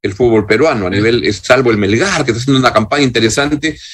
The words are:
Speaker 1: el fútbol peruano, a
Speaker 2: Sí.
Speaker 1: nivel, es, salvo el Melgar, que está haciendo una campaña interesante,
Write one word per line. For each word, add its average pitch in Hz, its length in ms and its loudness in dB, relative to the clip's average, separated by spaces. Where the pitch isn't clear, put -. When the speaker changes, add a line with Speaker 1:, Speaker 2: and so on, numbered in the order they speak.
Speaker 1:
el 101 100 -4
fútbol 113 340 2
peruano, 113 400 2
a 90 40 -4
Speaker 2:
Sí. 98 60 -2
Speaker 1:
nivel, 110 280 0
es, 101 120 -2
salvo 123 340 2
el 107 80 2
Melgar, 135 480 0
que 120 60 2
está 117 100 -6
haciendo 135 180 2
una 123 140 0
campaña 135 300 0
interesante, 143 720 -2